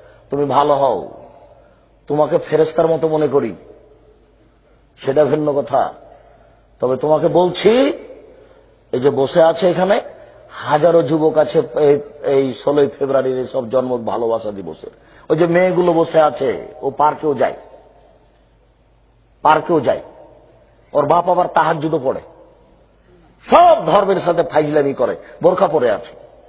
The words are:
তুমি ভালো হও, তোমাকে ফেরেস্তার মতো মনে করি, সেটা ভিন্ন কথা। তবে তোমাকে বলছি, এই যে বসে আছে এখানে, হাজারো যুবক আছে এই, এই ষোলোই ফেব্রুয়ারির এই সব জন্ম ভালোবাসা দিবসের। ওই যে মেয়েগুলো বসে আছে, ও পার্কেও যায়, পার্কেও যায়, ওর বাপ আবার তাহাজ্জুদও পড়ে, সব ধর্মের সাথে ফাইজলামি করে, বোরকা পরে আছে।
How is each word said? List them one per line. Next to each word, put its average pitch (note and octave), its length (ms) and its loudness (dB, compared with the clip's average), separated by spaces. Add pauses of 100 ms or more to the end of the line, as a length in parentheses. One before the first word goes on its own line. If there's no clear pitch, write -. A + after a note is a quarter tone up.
(300)
তুমি C#3+ 160 -4
ভালো C#3+ 300 0
হও, B2 360 -2 (960)
তোমাকে D3 300 0
ফেরেস্তার D#3 500 0
মতো D#3+ 200 -2
মনে D#3 200 0
করি, B2 280 -2 (1500)
সেটা C#3 200 2
ভিন্ন D3 280 -2
কথা। C3 400 -2 (840)
তবে B2+ 180 -2
তোমাকে D3+ 300 0
বলছি, F3 420 2 (1200)
এই C3 80 -2
যে C3+ 100 2
বসে C3+ 340 2
আছে E3 260 2
এখানে, F#3 320 0 (480)
হাজারো D#3 540 2
যুবক D#3 340 0
আছে D#3 220 2
এই, C#3+ 400 2 (320)
এই C3+ 220 0
ষোলোই C#3+ 340 0
ফেব্রুয়ারির C3 500 -2
এই B2+ 100 -6
সব B2 220 -6
জন্ম B2+ 360 -2
ভালোবাসা A2 460 -4
দিবসের। F2+ 380 -14 (400)
ওই D#3+ 80 2
যে E3+ 100 2
মেয়েগুলো F3 460 2
বসে D#3+ 280 2
আছে, C3+ 460 0 (140)
ও C#3 80 -4
পার্কেও D3 440 -2
যায়, B2 200 -2 (1900)
পার্কেও D#3 380 2
যায়, A#2 220 -2 (920)
ওর C#3+ 120 0
বাপ E3+ 240 2
আবার F3 180 0
তাহাজ্জুদও D#3+ 560 -2
পড়ে, B2+ 160 -2 (1300)
সব D#4+ 360 4
ধর্মের F#3+ 400 0
সাথে E3+ 180 0
ফাইজলামি D3 500 0
করে, A2+ 220 -2 (280)
বোরকা F3+ 240 2
পরে C#3+ 240 0
আছে। - 220 -8 (360)